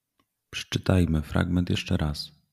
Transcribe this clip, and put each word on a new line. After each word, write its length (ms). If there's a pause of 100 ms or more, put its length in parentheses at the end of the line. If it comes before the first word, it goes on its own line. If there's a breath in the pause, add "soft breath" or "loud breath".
(500)
Przeczytajmy 720
fragment 480
jeszcze 280
raz. 560